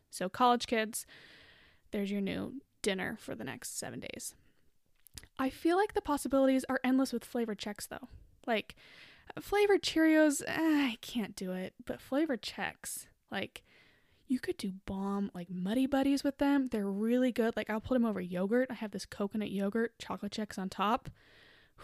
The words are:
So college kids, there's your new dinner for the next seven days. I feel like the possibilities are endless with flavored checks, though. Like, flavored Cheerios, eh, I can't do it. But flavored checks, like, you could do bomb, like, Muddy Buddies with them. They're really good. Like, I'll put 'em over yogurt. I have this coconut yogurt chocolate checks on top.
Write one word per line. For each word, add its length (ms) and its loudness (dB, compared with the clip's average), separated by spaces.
So 200 -6
college 400 4
kids, 360 -2
there's 220 -2
your 80 -2
new 420 -4
dinner 400 -2
for 140 -10
the 80 -10
next 340 -10
seven 220 -8
days. 380 -12
I 140 0
feel 260 2
like 180 2
the 60 -2
possibilities 680 2
are 160 0
endless 280 2
with 120 -4
flavored 340 -4
checks, 300 -10
though. 200 -12
Like, 300 -2
flavored 420 4
Cheerios, 640 6
eh, 460 2
I 80 -8
can't 340 -4
do 160 -6
it. 240 -6
But 160 -8
flavored 400 0
checks, 680 -8
like, 320 -6
you 100 0
could 200 -6
do 160 -6
bomb, 480 -4
like, 160 -10
Muddy 360 0
Buddies 360 2
with 160 0
them. 300 4
They're 180 -2
really 460 2
good. 240 0
Like, 120 -4
I'll 120 -2
put 160 0
'em 80 4
over 160 0
yogurt. 500 0
I 40 -8
have 180 -8
this 140 -8
coconut 440 -4
yogurt 480 -2
chocolate 320 -8
checks 260 -8
on 120 -4
top. 420 -2